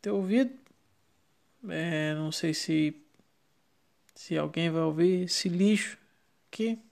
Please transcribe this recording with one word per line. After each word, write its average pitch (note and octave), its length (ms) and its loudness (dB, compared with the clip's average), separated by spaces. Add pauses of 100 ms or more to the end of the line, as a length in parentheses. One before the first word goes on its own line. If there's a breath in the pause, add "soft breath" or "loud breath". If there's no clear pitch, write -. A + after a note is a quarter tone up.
ter G3+ 100 -4
ouvido. G#3 400 2 (1160)
É, D#3+ 460 -2
não D#3 160 -4
sei D#3+ 220 -2
se, D#3 420 0 (1200)
se - 220 -6
alguém D#3 320 -2
vai E3 120 0
ouvir E3+ 420 2
esse - 260 -2
lixo G3 480 2 (520)
aqui. A3+ 300 -4 (120)